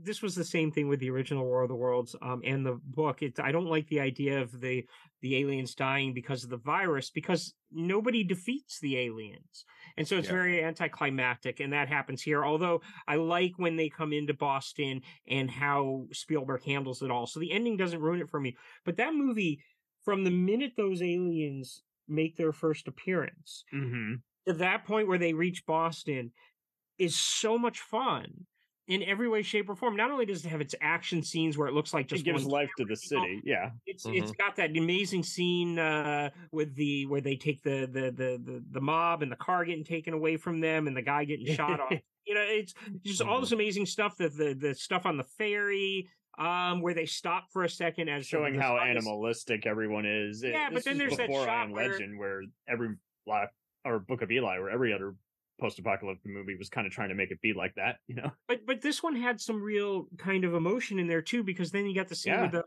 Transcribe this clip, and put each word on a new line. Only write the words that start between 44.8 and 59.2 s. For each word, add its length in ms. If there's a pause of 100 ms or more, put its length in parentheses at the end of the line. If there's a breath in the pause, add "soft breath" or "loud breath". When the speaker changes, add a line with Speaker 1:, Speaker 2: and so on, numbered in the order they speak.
Speaker 1:
on 100
the 80
ferry, 840 (300 soft breath)
um, 420
where 140
they 120
stop 460
for 120
a 40
second 400
as 160
the, 40
Speaker 3:
Showing 280
Speaker 1:
the 60
Speaker 3:
how 160
Speaker 1:
sun 180
is 100
Speaker 3:
animalistic 600
everyone 400
is. 360
It, 100
Speaker 1:
Yeah, 160
but 80
Speaker 3:
this 80
Speaker 1:
then 100
Speaker 3:
is 40
Speaker 1:
there's 200
that 100
Speaker 3:
before 140
I 40
Speaker 1:
shot 200
Speaker 3:
Am 60
Speaker 1:
where 200
Speaker 3:
Legend, 260
where 240 (260)
every, 280 (300)
li-, 180 (400)
or 160
Book 220
of 80
Eli, 280
where 120
every 240
other 200 (460)
post-apocalyptic 720
movie 240
was 140
kinda 180
trying 220
to 40
make 160
it 120
be 100
like 220
that, 240 (100)
you 60
know? 180 (160)
Speaker 1:
But, 180
but 140
this 220
one 120
had 260